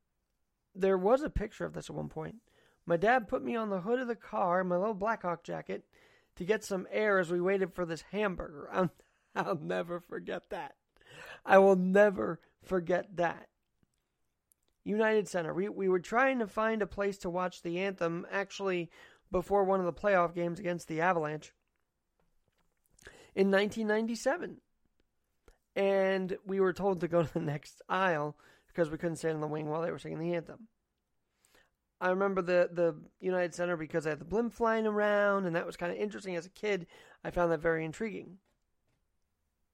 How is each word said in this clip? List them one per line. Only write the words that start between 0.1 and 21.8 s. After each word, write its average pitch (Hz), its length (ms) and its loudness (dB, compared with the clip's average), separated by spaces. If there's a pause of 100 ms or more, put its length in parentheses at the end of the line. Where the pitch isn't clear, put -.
there 190 200 2
was 226 260 4
a 302 60 -4
picture 202 360 -6
of 156 80 -8
this 160 180 -12
at 151 60 -12
one 156 120 -6
point. 156 280 -12 (500)
My 170 100 2
dad 214 300 2
put 254 160 -4
me 240 140 -4
on 220 120 -4
the 196 120 -2
hood 233 180 -2
of 262 80 -4
the 233 80 -4
car 190 460 0
in 185 80 -2
my 175 80 2
little 208 180 0
Blackhawk 190 480 -4
jacket 175 420 -8 (520)
to 180 80 -10
get 214 180 2
some 196 300 -4
air 208 260 4
as 175 140 2
we 175 80 2
waited 190 340 2
for 180 100 -4
this 160 280 -6
hamburger. 185 580 -4
<laughs> - 20 -10
I'm, 185 200 2 (420)
I'll 185 260 -2
never 175 380 -4
forget 180 520 -10
that. 170 260 -10 (680)
I 190 140 10
will 196 160 10
never 190 640 4 (240)
forget 180 540 -2
that. 165 320 -2 (1400)
United 214 420 2
Center. 160 260 -4
We, 190 160 -2
we 190 200 -4
were 185 100 2
trying 254 400 2
to 226 80 -2
find 220 340 -2
a 196 60 0
place 202 320 -4
to 185 100 -8
watch 180 320 -4
the 170 200 -4
anthem, 185 500 -2
actually, 190 640 -4 (400)
before 196 320 2
one 190 160 2
of 180 60 -2
the 170 60 0
playoff 175 400 2
games 170 280 -4
against 175 260 -4
the 160 140 -4
Avalanche 156 520 0 (1800)